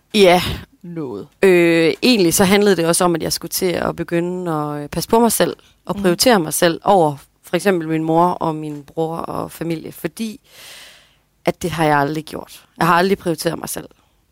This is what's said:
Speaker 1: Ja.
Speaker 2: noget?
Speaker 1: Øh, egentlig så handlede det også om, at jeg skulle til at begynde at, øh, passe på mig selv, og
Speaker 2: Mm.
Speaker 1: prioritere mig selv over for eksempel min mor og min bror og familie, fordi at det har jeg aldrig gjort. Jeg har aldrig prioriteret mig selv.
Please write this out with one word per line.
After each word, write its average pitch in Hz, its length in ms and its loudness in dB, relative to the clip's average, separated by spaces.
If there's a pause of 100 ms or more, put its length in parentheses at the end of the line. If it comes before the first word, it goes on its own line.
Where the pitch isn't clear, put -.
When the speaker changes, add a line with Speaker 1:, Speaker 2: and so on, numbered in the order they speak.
(140)
Speaker 1:
Ja. 185 280 6 (400)
Speaker 2:
noget? 147 460 -10 (140)
Speaker 1:
Øh, 170 520 4 (100)
egentlig 202 300 2
så 208 100 2
handlede 202 320 4
det 165 100 -2
også 170 200 0
om, 170 100 2
at 160 80 -6
jeg 170 100 -4
skulle - 160 -8
til - 160 -4
at 165 300 -2
begynde 175 560 -4
at, 147 320 -6
øh, 147 60 -14
passe - 200 -8
på 226 100 4
mig 233 120 4
selv, - 240 -2 (300)
og 180 100 -6
Speaker 2:
Mm. 202 60 -10
Speaker 1:
prioritere 196 380 2
mig 156 140 -4
selv 170 300 0
over 160 320 2 (260)
for - 140 -8
eksempel 170 320 0
min 160 160 -2
mor 160 240 4
og 165 280 -2
min 151 280 -10
bror 160 340 -6
og - 340 -8
familie, 160 400 -8
fordi 214 480 -10 (1080)
at - 160 -2
det 165 100 -6
har 160 140 0
jeg 147 140 4
aldrig 151 260 -2
gjort. - 400 -16 (120)
Jeg 165 100 0
har 175 80 2
aldrig 190 220 2
prioriteret 160 420 -4
mig - 100 -10
selv. - 200 -12 (420)